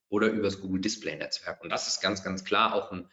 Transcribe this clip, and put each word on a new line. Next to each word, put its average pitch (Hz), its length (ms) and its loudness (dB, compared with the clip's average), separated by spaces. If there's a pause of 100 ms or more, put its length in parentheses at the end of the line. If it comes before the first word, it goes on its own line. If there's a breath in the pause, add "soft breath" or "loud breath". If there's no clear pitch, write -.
oder 104 220 4
übers 98 280 0
Google 95 220 0
Display 78 360 -2
Netzwerk. - 440 -6
Und 85 80 -10
das - 180 -2
ist - 140 -2
ganz, 98 220 0
ganz 95 200 -4
klar 104 300 4
auch 101 180 0
ein 90 220 -8